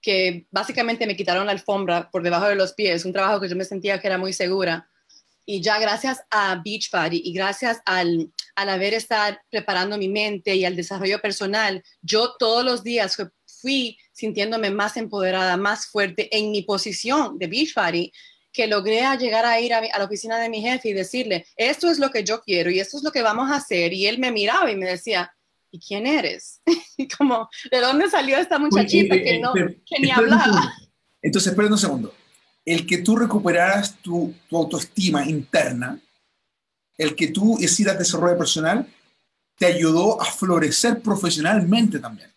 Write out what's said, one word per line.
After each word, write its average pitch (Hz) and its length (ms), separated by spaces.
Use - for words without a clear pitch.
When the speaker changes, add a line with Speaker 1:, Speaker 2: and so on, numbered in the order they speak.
Speaker 1:
que 185 500
básicamente 233 560
me 196 80
quitaron 185 300
la 202 80
alfombra 185 580
por 175 120
debajo 175 260
de 202 60
los 190 180
pies, 180 320
un 185 80
trabajo 196 260
que 196 80
yo 180 80
me 185 80
sentía 190 380
que 208 60
era 185 100
muy 185 160
segura, 180 560
y 196 160
ya 208 180
gracias 220 420
a 196 320
Beachbody 170 600
y 175 100
gracias 202 520
al, 170 460
al 196 140
haber 196 240
estar 214 560
preparando 202 480
mi 190 100
mente 208 480
y 190 100
al 175 100
desarrollo 190 440
personal, 202 640
yo 220 380
todos 233 240
los 247 200
días 220 320
fue, 180 140
fui 254 360
sintiéndome 214 580
más 208 240
empoderada, 185 600
más 202 300
fuerte 202 500
en 214 140
mi 202 100
posición 214 760
de 180 100
Beachbody, 180 640
que 226 140
logré 214 360
a 269 120
llegar 233 300
a 233 140
ir 240 140
a 226 80
mi, 220 80
a 202 100
la 196 60
oficina 214 320
de 233 100
mi 220 140
jefe 247 280
y 202 40
decirle, 196 520
"Esto 294 320
es 311 80
lo 269 140
que 220 120
yo 220 180
quiero 175 300
y 185 80
esto 196 180
es 277 60
lo 302 80
que 262 100
vamos 226 300
a 294 40
hacer". 175 380
Y 196 140
él 240 120
me 254 120
miraba 233 400
y 202 60
me 190 80
decía, 180 480
"¿Y 170 80
quién 202 260
eres?" 247 600
<laughs> - 320
Y 269 100
como, 240 420
"¿De 254 80
dónde 277 300
salió 277 280
esta 339 220
muchachita 202 560
Speaker 2:
Oye, 185 60
eh, - 20
Speaker 1:
que 170 140
Speaker 2:
eh, - 40
Speaker 1:
no, 254 140
Speaker 2:
espera, 185 180
Speaker 1:
que 294 140
ni 269 100
Speaker 2:
espera 240 180
un 277 60
Speaker 1:
hablaba?" 233 100
Speaker 2:
segundo. 202 280
Entonces, 190 300
espera 208 160
un 208 100
segundo. 143 360
El 170 200
que 175 140
tú 214 180
recuperaras 196 840
tu, 170 320
tu - 80
autoestima 156 680
interna, 131 760
el 151 180
que 160 120
tú 214 320
hicieras 185 400
desarrollo 175 380
personal, 165 500
te 180 80
ayudó 175 560
a - 40
florecer 180 760
profesionalmente 190 960
también. 113 380